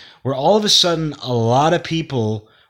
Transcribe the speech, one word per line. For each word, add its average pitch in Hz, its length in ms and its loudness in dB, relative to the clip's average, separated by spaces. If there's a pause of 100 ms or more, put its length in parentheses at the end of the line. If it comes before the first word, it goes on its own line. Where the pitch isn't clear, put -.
(220)
where 135 140 -4
all 156 200 2
of 214 80 0
a 208 60 0
sudden 160 420 0 (100)
a 123 120 -4
lot 123 400 2
of 170 100 -2
people 117 640 -4 (220)